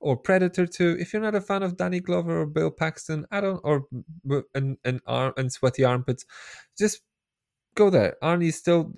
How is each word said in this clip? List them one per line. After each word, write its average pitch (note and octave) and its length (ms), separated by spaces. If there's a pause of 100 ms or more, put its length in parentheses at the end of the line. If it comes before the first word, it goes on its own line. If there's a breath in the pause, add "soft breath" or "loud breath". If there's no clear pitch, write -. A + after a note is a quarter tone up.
Or C3 160
Predator F#3 500
two, F3 320
if F3+ 140
you're G#3+ 80
not G#3+ 140
a G3 60
fan G3 220
of F3+ 140
Danny F3+ 240
Glover E3+ 400
or D#3 40
Bill D#3 240
Paxton, D#3 640
I G3+ 80
don't, G3 240
or, D3 220 (680)
and, C3+ 300
and B2+ 240
arm, B2 300
and C3 140
sweaty C3 340
armpits, B2 400 (520 loud breath)
just G#3 220 (760)
go G3+ 140
there. A#2 320
Arnie's E3+ 360
still E3+ 400